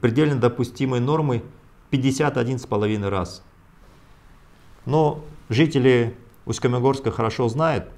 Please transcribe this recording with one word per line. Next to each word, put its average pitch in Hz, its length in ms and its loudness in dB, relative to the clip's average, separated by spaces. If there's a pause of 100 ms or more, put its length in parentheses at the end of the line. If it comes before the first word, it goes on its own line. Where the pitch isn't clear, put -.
предельно 135 380 2
допустимые 123 600 0
нормы 139 420 0 (460)
пятьдесят 135 480 0
один 120 220 -2
с - 60 -12
половиной 104 440 -2
раз. 92 340 -6 (1400)
Но 147 380 0 (260)
жители 123 680 2 (280)
Усть-Каменогорска 123 680 0
хорошо 117 380 -2
знают, 143 480 -2